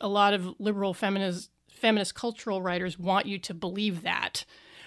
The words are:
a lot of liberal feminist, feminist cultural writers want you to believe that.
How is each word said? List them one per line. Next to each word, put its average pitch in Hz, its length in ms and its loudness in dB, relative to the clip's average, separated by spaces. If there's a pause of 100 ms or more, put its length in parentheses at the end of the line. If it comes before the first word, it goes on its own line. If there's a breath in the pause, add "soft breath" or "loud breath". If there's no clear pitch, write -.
a 208 60 -2
lot 202 260 6
of 185 260 0
liberal 196 360 0
feminist, 196 560 -2 (200)
feminist 214 440 2
cultural 220 460 -4
writers 180 380 -2
want 185 280 2
you 202 100 -4
to 180 160 -10
believe 185 480 -2
that. - 440 -4 (420 loud breath)